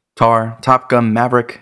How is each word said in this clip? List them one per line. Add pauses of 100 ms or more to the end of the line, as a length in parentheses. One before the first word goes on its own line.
(160)
Tar,
Top
Gun,
Maverick,